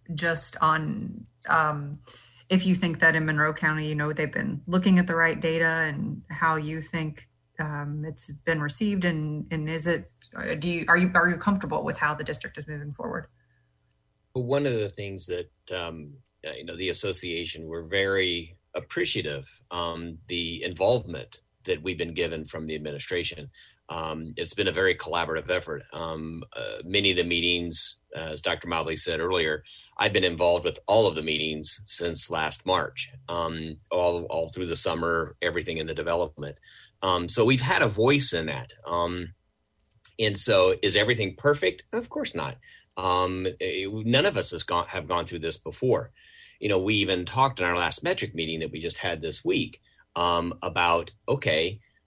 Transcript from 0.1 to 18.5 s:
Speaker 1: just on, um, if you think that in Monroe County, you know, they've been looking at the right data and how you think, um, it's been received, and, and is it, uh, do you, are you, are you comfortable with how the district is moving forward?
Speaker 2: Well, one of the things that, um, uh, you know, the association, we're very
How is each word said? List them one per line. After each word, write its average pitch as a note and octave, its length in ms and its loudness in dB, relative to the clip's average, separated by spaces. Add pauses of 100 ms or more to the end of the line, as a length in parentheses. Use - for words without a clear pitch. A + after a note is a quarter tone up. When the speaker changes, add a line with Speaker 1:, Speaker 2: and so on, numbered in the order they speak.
Speaker 1:
just E3 440 -2
on, D#3+ 640 0 (220)
um, D3 520 2 (500)
if F#3 160 4
you F#3 100 6
think E3+ 240 0
that D#3+ 160 8
in D#3+ 100 2
Monroe D#3 280 4
County, D#3 340 0
you D3+ 80 -2
know, D3 160 0
they've D3+ 180 0
been - 380 -4
looking F3+ 320 6
at F3+ 80 4
the E3 80 0
right E3 240 4
data E3 260 2
and D#3 640 0
how D#3+ 280 2
you D#3 240 -4
think, D#3 480 -6 (280)
um, D3 480 -4
it's D3+ 240 -12 (140)
been D#3+ 180 0
received, F#3 440 0
and, D3+ 440 0
and D#3 200 -2
is D#3+ 180 -2
it, E3+ 240 -2 (240)
uh, - 200 -4
do D#3 140 -2
you, E3+ 200 -2
are E3+ 80 10
you, F3+ 180 6
are F3 140 8
you F3 80 2
comfortable F#3 480 2
with - 120 -2
how D3+ 160 2
the D3 120 -6
district - 320 -8
is D3 100 -12
moving D3 240 -8
forward? - 360 -8 (1040)
Speaker 2:
Well, B2+ 100 -2
one C#3 220 2
of C3 80 2
the G#2+ 160 0
things G2 380 -8
that, F2+ 220 -4 (220)
um, E2 440 -8 (300)
uh, D#2 60 -8
you D2 140 -12
know, E2+ 100 -10
the F2+ 140 -2
association, E2+ 760 -4
we're E2 180 -8
very F#2 760 0 (180)